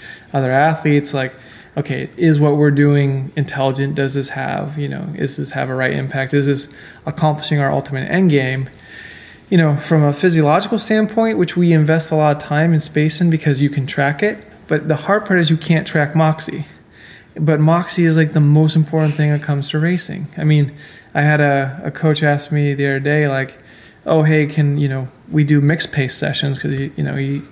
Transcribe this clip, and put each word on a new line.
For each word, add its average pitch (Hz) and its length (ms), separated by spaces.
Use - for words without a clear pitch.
other 131 180
athletes, 147 640
like, 131 180
"Okay, 135 400
is 160 220
what 147 180
we're 147 140
doing 139 640
intelligent? 135 580
Does 135 180
this 135 160
have, 139 480
you 143 120
know, 135 260
is 139 220
this 139 140
have 131 180
a 131 60
right 131 180
impact? 135 400
Is 139 140
this 139 200
accomplishing 151 540
our 143 120
ultimate 139 400
end 180 180
game?" 131 400
You 185 120
know, 151 180
from 156 260
a 147 80
physiological 170 680
standpoint, 220 580
which 175 180
we 175 160
invest 160 380
a 160 60
lot 151 220
of 147 40
time 156 320
and 156 80
space 156 400
in 175 80
because 151 320
you 143 80
can 143 160
track 143 380
it, 214 160
but 151 200
the 156 80
hard 202 300
part 185 140
is 160 100
you 160 80
can't 160 280
track 151 300
moxie. 156 500
But 151 220
moxie 170 460
is, 160 100
like, 156 180
the 151 60
most 151 360
important 156 400
thing 151 140
when 147 100
it 147 40
comes 139 260
to 156 100
racing. 170 480
I 160 60
mean, 151 280
I 147 80
had 147 200
a, 139 420
a - 80
coach 156 320
ask 143 280
me 147 220
the 143 140
other 139 120
day, 147 280
like, 135 300
"Oh, 156 180
hey, 156 220
can, 147 320
you 147 100
know, 135 200
we 151 140
do 143 180
mixed 143 300
pace 131 240
sessions?" 139 440
'Cause 143 120
he, 135 240
you 147 80
know, 143 120
he 139 260